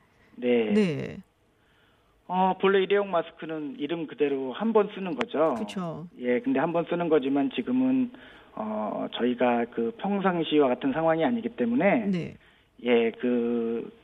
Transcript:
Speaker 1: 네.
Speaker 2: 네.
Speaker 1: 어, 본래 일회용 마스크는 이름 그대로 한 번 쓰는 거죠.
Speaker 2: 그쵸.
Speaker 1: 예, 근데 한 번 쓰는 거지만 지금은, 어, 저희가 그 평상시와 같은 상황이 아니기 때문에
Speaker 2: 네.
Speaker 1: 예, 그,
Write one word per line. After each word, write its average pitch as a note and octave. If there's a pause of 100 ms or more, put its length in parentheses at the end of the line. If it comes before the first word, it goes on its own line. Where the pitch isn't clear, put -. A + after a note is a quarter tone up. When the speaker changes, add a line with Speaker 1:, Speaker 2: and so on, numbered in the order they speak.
(360)
Speaker 1:
네. A#3+
Speaker 2:
네. F3 (1080)
Speaker 1:
어, F#3
본래 G3
일회용 G3
마스크는 D#3+
이름 D#3
그대로 C3+
한 G#3+
번 G#3
쓰는 F#3
거죠. D3
Speaker 2:
그쵸. D#3+ (140)
Speaker 1:
예, B2
근데 C3
한 E3+
번 E3
쓰는 E3+
거지만 C#3
지금은, C3 (420)
어, G#2+
저희가 A#2+
그 A2+
평상시와 F3
같은 C3
상황이 D#3+
아니기 A#2+
때문에 G3
Speaker 2:
네. F3 (480)
Speaker 1:
예, A#2
그, A#2 (140)